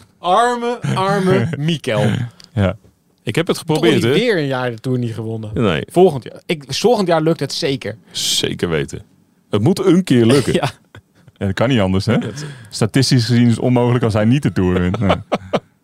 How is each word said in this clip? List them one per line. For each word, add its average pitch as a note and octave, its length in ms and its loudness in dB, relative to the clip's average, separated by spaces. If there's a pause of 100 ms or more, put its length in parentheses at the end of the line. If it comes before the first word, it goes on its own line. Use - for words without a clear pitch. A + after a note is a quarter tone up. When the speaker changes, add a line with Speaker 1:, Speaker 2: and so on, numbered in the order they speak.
(180)
Speaker 1:
Arme, A#3+ 600 0 (160)
arme F#3+ 600 0
Speaker 2:
<laughs> - 40 -6
Speaker 1:
Mikel. C3+ 460 -2 (480)
Speaker 2:
Ja. F#2+ 240 0 (460)
Speaker 3:
Ik A#2+ 120 -6
heb E3+ 120 0
het - 120 -2
geprobeerd, D#3 420 2
Speaker 1:
Toch A#2 100 2
Speaker 3:
hè? D3 60 2
Speaker 1:
weer A3 220 0
een D3 80 -2
jaar B2+ 240 -4
de A2+ 80 -8
Tour B2+ 200 -4
niet A#2 160 -4
gewonnen. A2 400 -8
Speaker 3:
Nee. F2+ 360 0
Speaker 1:
Volgend E3+ 340 2
jaar. - 220 -18
Ik, D3+ 220 -6
volgend G3+ 400 0
jaar E3 140 2
lukt D#3+ 180 0
het C3+ 120 -6
zeker. C3 440 -6 (140)
Speaker 3:
Zeker - 580 -4
weten. D2+ 340 -4 (480)
Het G#2 120 0
moet F3+ 240 2
een F3+ 180 4
keer A#2+ 220 4
lukken. C3+ 320 4
Speaker 1:
<laughs> - 40 -4
Ja. C3+ 80 -2 (760)
Speaker 2:
Dat F#2+ 80 -2
kan - 140 0
niet B2+ 120 2
anders, F#2+ 260 0
hè? A#2 120 2
Speaker 3:
Dat C3 260 -8 (260)
Speaker 2:
Statistisch B2 560 2
gezien A#2+ 180 2
is A#2+ 60 4
het A2 100 0
onmogelijk B2 440 2
als A2 100 2
hij G#2+ 100 2
niet C3+ 180 2
de G#2+ 100 0
Tour F2+ 280 2
wint. F2+ 180 0
Nee. F#2+ 180 0
Speaker 3:
<laughs> - 60 -8 (600)